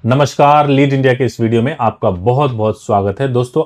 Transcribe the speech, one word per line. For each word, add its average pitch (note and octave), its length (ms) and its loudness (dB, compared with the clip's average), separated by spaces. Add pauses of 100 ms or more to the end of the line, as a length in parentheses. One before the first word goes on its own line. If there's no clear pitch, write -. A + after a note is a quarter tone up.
नमस्कार, C#3+ 640 2
लीड C#3 240 2
इंडिया C3 200 2
के B2+ 120 -2
इस A2+ 160 -6
वीडियो A2+ 200 0
में C#3+ 180 -4
आपका A2 300 -2
बहुत B2 420 0
बहुत G#2+ 300 -4
स्वागत G2+ 400 -2
है। C#3 60 -2
दोस्तों, B2 380 -2